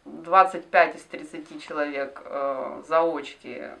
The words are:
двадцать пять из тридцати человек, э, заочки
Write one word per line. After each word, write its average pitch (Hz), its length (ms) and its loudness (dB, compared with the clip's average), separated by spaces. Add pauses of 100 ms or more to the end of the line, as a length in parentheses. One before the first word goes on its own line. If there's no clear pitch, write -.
двадцать 175 600 4
пять 170 300 4
из - 80 -16
тридцати - 560 -14
человек, 143 680 -6
э, 139 640 -6
заочки 143 920 -2